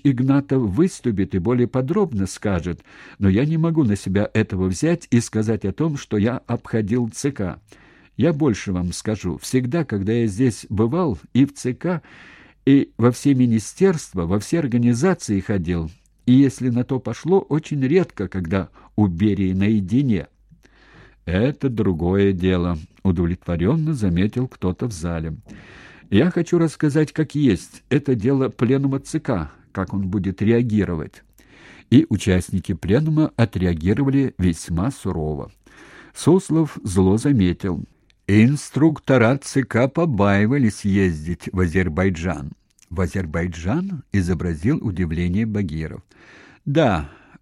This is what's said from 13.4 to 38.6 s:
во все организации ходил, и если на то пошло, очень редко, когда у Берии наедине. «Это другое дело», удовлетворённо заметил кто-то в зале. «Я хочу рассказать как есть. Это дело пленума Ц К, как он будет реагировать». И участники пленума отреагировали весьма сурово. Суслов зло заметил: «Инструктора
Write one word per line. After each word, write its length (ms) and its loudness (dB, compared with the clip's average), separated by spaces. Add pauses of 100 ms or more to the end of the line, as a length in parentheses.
во 120 0
все 200 -2
организации 840 0
ходил, 500 -2 (360)
и 80 6
если 340 4
на 160 0
то 160 -4
пошло, 400 0
очень 400 -4
редко, 480 0
когда 400 -4 (280)
у 100 4
Берии 480 0
наедине. 720 0 (1000)
«Это 440 0
другое 640 2
дело», 440 0 (260)
удовлетворённо 920 0
заметил 520 0
кто-то 420 -6
в 40 -8
зале. 440 -6 (760)
«Я 200 4
хочу 280 0
рассказать 540 0
как 220 -4
есть. 540 0
Это 260 0
дело 360 0
пленума 500 0
Ц 200 -6
К, 300 -4 (220)
как 220 -6
он 140 -2
будет 340 -4
реагировать». 800 0 (680)
И 220 6
участники 640 -2
пленума 600 0
отреагировали 1000 0
весьма 540 -2
сурово. 600 -6 (640)
Суслов 680 0
зло 340 2
заметил: 640 0 (440)
«Инструктора 1160 2